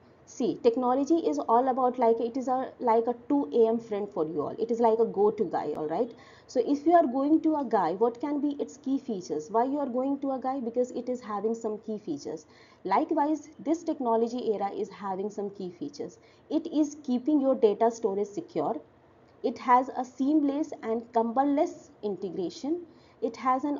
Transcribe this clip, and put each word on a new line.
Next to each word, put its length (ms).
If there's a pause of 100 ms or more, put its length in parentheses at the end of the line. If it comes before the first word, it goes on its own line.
(260)
See, 380
technology 520
is 240
all 280
about, 320
like, 220
it 160
is 100
a, 320
like 280
a 80 (120)
two 260
A 140
M 100
friend 320
for 160
you 160
all. 160
It 140
is 80
like 200
a 60
go-to 380
guy, 320
all 140
right? 200 (380)
So 180
if 200
you 80
are 120
going 360
to 160
a 80
guy, 300
what 260
can 180
be 220
its 160
key 200
features? 540
Why 140
you 140
are 100
going 320
to 100
a 80
guy? 220
Because 300
it 180
is 100
having 340
some 260
key 180
features. 480 (400)
Likewise, 640 (100)
this 240
technology 720
era 180
is 160
having 420
some 200
key 200
features. 480 (320)
It 180
is 360
keeping 380
your 140
data 360
storage 360
secure. 520 (640)
It 140
has 400
a 80
seamless 680 (100)
and 200 (100)
cumberless 800 (140)
integration. 800 (380)
It 160
has 280
an 140